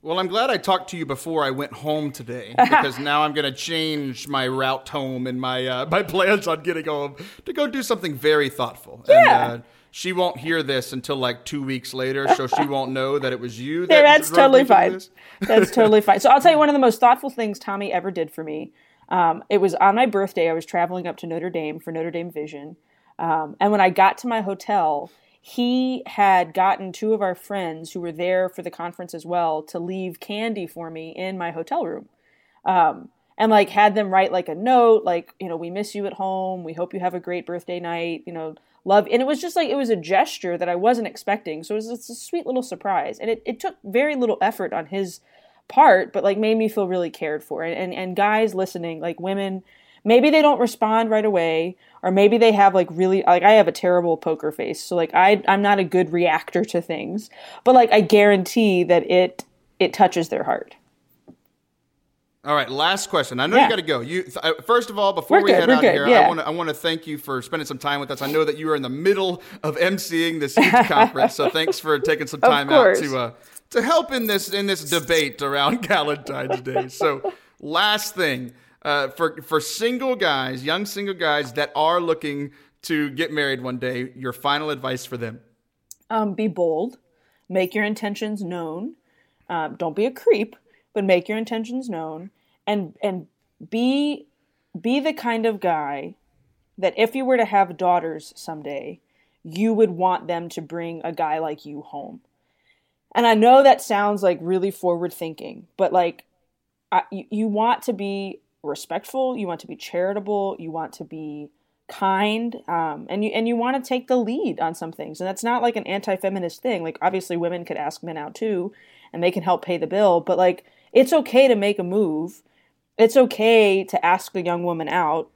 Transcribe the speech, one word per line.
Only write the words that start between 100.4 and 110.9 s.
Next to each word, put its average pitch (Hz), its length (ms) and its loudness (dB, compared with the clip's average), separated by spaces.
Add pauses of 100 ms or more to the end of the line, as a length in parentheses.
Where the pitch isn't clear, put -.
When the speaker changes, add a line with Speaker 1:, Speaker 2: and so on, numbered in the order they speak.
Speaker 2:
to 170 120 -10
bring 165 420 -10
a 165 80 -6
guy 160 280 -4
like 151 260 -8
you 147 160 -14
home. - 400 -16 (920)
And 233 120 2
I 226 60 6
know 247 300 8
that 269 180 6
sounds, 208 420 -2
like, 180 180 2
really 185 300 -2
forward 175 420 -4
thinking, - 540 -14 (100)
but, 190 160 0
like, 175 320 0 (640)
I, 185 200 0
you, 190 180 -12
you 220 180 -2
want 214 360 0
to 247 100 -4
be 196 460 -8 (240)
respectful, 208 720 -6
you 208 100 -6
want 165 140 -8
to - 60 -20
be 165 80 -14
charitable, 196 840 -6
you 165 120 -12
want 160 220 -10